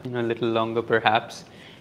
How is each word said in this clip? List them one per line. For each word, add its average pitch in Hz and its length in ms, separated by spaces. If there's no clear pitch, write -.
you 127 60
know, 123 100
a 117 80
little 117 220
longer 113 320
perhaps. 113 640